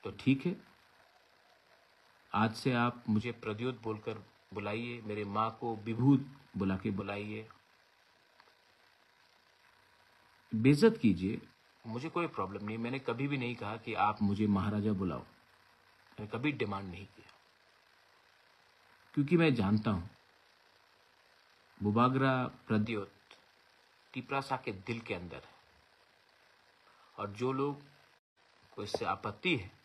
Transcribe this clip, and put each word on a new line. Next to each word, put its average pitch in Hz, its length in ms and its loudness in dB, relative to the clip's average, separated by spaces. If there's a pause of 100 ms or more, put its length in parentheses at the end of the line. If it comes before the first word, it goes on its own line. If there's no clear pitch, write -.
तो 101 160 -8
ठीक 135 260 2
है, 175 100 0 (1800)
आज 110 240 2
से 131 180 0
आप 120 360 0
मुझे 110 220 2
प्रद्योत 113 500 -4
बोलकर 107 360 -6 (360)
बुलाइए, 113 480 -6
मेरे 104 240 -4
माँ 107 240 0 (100)
को 117 160 -2
विभूत 117 500 4 (320)
बुला 98 200 2
के 107 140 -2
बुलाइए, 104 560 -6 (3000)
बेइज्जत 143 460 6
कीजिए, 95 440 2 (440)
मुझे 120 240 -8
कोई 170 180 -2
problem 101 380 -6
नहीं। 110 120 -4
मैंने 120 220 -4
कभी 131 280 -2
भी 139 100 -2
नहीं 120 180 -4
कहा 107 220 -8
कि 110 160 -8
आप 104 280 2
मुझे 101 260 4
महाराजा 104 460 2
बुलाओ, 90 260 -2
मैंने - 1080 -18
कभी 117 240 -2
demand 101 380 -4
नहीं 90 160 -12
किया, - 260 -20 (1800)
क्योंकि 147 240 4
मैं 160 180 6
जानता 107 360 2
हूं 87 160 -2 (1700)
बुबागरा 127 640 4 (220)
प्रद्योत 107 440 0 (1000)
टिपरासा 135 440 -4
के 123 140 -6
दिल 104 280 -8
के 113 140 -8
अंदर 87 220 -8
है, - 180 -18 (1600)
और 101 160 -6
जो 120 200 -2
लोग 143 300 -2 (960)
को 113 80 -8
इससे - 220 -6
आपत्ति 104 500 -2
है 95 160 -6 (120)